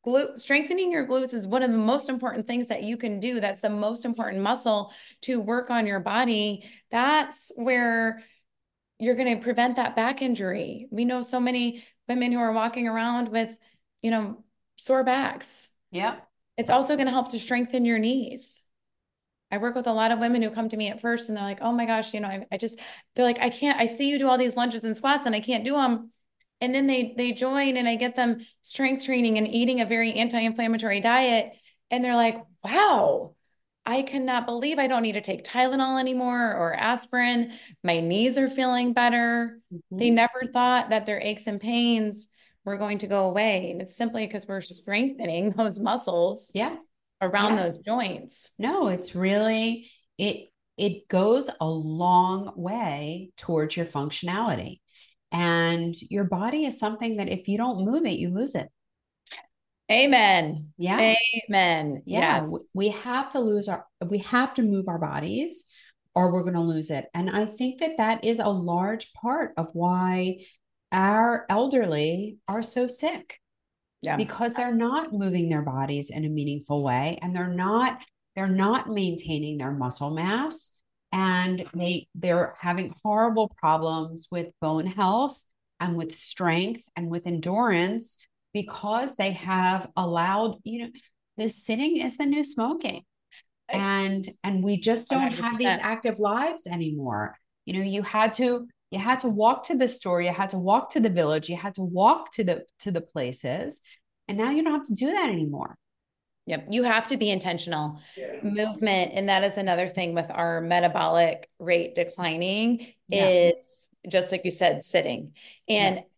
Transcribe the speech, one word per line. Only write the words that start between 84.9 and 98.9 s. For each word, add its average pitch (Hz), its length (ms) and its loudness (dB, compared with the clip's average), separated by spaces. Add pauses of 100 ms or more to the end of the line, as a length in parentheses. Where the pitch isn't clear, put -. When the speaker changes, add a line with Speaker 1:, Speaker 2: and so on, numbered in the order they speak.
Speaker 2:
and 175 160 -2
with 160 180 -6
strength 185 680 -2 (140)
and 170 140 -6
with 170 160 -6
endurance 185 880 0 (380)
because 214 600 -4
they 196 160 -2
have 185 640 0
allowed, 185 680 0
you 233 200 -8
know, 240 60 -12 (460)
this 214 280 -4
sitting 285 340 0
is 254 180 -4
the 285 100 -2
new 285 160 2
smoking. 285 600 -4 (720)
Speaker 1:
I 185 40 -2
Speaker 2:
And, 196 500 0 (160)
and 190 220 0
we 202 160 2
just 226 300 0
don't 269 100 4
have 262 100 0
these 233 100 -6
Speaker 1:
One 233 100 -2
hundred 233 140 -4
percent. 185 200 2
Speaker 2:
active 220 340 -2
lives 247 480 0
anymore. 151 720 -4 (300)
You 185 80 -6
know, 190 100 -2
you 196 180 -2
had 220 320 2
to, 240 320 0 (240)